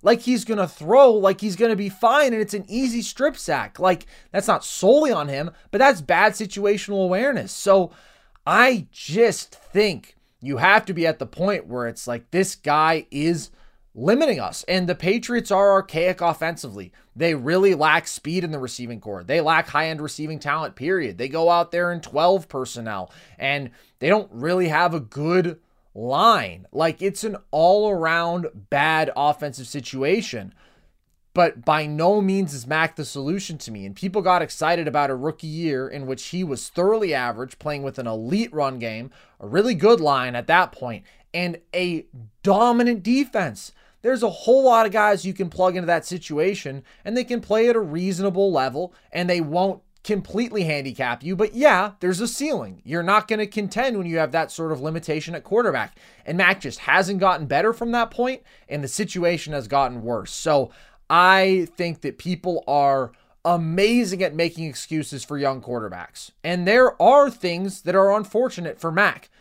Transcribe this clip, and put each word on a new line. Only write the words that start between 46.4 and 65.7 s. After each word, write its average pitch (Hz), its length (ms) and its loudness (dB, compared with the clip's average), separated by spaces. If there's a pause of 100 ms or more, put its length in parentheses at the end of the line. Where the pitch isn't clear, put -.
and 220 100 -6
they 247 80 -2
can 240 180 -6
play 226 280 2
at 233 60 4
a 226 60 0
reasonable 185 720 0
level, 139 420 -2 (180)
and 180 180 -4
they 180 100 0
won't 175 420 -2 (220)
completely 214 600 -4
handicap 135 600 -4
you. 185 120 -6
But 214 180 -2
yeah, 214 460 4
there's 180 220 -2
a 233 60 -2
ceiling. 208 560 -6
You're 165 200 -4
not 202 240 2
gonna 214 180 -2
contend 214 520 -4
when 180 100 -4
you 165 100 -2
have 156 140 0
that 160 200 -2
sort 160 200 -6
of 131 100 -6
limitation 160 540 -6
at 147 80 -12
quarterback. 190 540 -2 (280)
And 165 120 -6
Mac 196 220 4
just 123 200 -10
hasn't 202 400 2
gotten 175 260 0
better 160 260 2
from 233 200 -6
that 233 180 -2
point, 254 320 -4 (260)
and 147 160 -8
the 135 40 -6
situation 170 640 -4
has 131 140 -6
gotten 123 340 0
worse. 113 320 -6
So 143 380 0 (400)
I 190 640 4
think 170 260 -6
that - 180 -8
people 175 480 -4
are 139 440 2 (320)
amazing 180 800 2
at 156 140 -2
making 165 300 -4
excuses 147 580 -8
for 147 160 -8
young 135 200 -2
quarterbacks. 107 720 -12 (120)